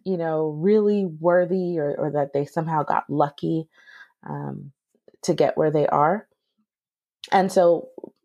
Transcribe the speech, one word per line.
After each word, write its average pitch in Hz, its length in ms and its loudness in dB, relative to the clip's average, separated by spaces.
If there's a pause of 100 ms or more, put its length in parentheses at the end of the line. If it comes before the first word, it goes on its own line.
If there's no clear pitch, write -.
you 185 120 -2
know, 156 320 -2
really 202 560 2
worthy 175 760 0
or, 147 180 -2
or 151 140 -4
that 143 220 2
they 143 120 0
somehow 156 380 -2
got - 260 -2
lucky, 156 600 -2 (540)
um, 143 500 -12 (500)
to 175 100 -2
get - 240 0
where 156 140 2
they 147 160 2
are. 160 400 0 (1040)
And 190 200 2
so 175 380 2 (360)